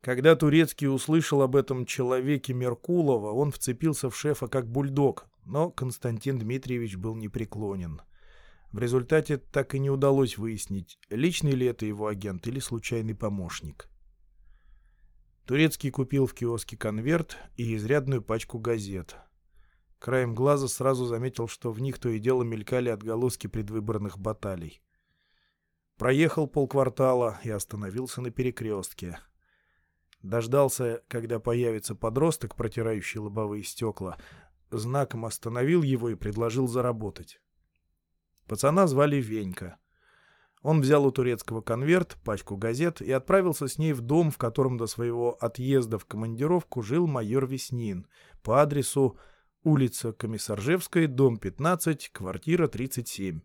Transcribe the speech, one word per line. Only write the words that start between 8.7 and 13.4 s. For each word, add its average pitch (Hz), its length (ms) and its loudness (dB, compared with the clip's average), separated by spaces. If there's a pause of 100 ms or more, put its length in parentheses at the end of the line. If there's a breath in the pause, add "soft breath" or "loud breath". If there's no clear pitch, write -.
В 101 60 -8
результате 127 580 2
так - 380 -4
и 139 40 -2
не 139 120 0
удалось 135 480 4
выяснить, 101 600 -6 (120)
личный 147 420 0
ли 127 140 2
это 120 180 -2
его 104 220 -4
агент 98 400 -6
или 127 120 -6
случайный 113 560 -4
помощник. 95 760 -8 (1500)